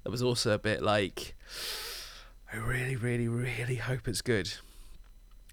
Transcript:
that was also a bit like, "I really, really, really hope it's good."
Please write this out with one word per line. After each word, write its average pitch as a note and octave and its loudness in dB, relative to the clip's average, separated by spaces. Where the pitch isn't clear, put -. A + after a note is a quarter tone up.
that - -2
was A#2+ 0
also A#2+ 4
a G#2 6
bit G2+ 2
like, G#2 2
"I - -6
really, B2+ 0
really, A#2+ 2
really A#2+ 0
hope A#2+ -2
it's - 0
good." A2 2